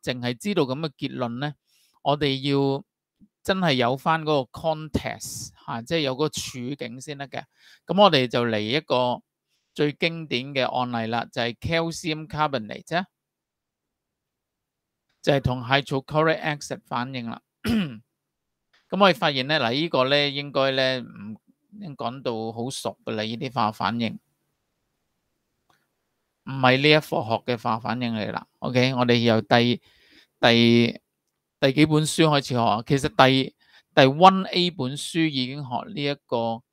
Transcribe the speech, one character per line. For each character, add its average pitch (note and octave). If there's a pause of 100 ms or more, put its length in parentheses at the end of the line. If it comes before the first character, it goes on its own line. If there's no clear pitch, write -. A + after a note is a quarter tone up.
淨 B2+
係 B2
知 G#3
道 E3
噉 C3
嘅 D#3+
結 C3
論 A#3
呢， C#3+ (480)
我 C#3+
哋 C#3
要 C#3 (580)
真 F#3+
係 E3+
有 B2
返 D#3+
嗰 D3+
個 -
context， - (140)
啊， A#2
即 A#2+
係 E3
有 C3
個 D3+
處 B2+
境 B2
先 C#3+
得 C#3
嘅。 - (440)
噉 F3
我 G#3
哋 C3
就 A#2+
嚟 A2
一 A2
個 B2 (500)
最 D3
經 E3
典 C3+
嘅 C3
案 B2 (120)
例 A2
啦， A#2
就 C3
係 A#2
calcium D#3+
carbonate C3+
啫， F3 (2250)
就 D#3
係 C#3
同 B2+
hydrochloric C#3+
acid D3
反 C3
應 A#2
啦。 - (120)
<clears throat> -
噉 -
我 G3
哋 D#3+
發 D#3
現 C3
呢， D#3
嗱， A#2
呢 D#3
個 C3
呢， C#3+
應 C#3+
該 C3+
呢， C3
唔， G#2 (320)
已 G#3
經 D#3
講 B2+
到 A2+
好 A#2
熟 -
㗎 A2+
啦， G#2+
呢 A2+
啲 B2+
化 A#2
學 -
反 A2
應。 A2 (2250)
唔 -
係 C3
呢 D3
一 D3+
課 D#3
學 B2
嘅 -
化 A2+
學 A2+
反 A#2
應 A#2
嚟 G#2+
啦。 - (140)
OK， B2+
我 B2
哋 A#2+
由 A2+
第， A#2+ (600)
第， A#2 (600)
第 C#3
幾 D3+
本 D#3
書 D#3+
開 D3
始 -
學 B2+
啊？ A2+
其 C#3
實 C3+
第， C3 (400)
第 D3+
one F#3
A F3
本 C#3
書 E3
已 C3+
經 C#3+
學 B2
呢 D#3
一 C#3+ (120)
個 A#2 (100)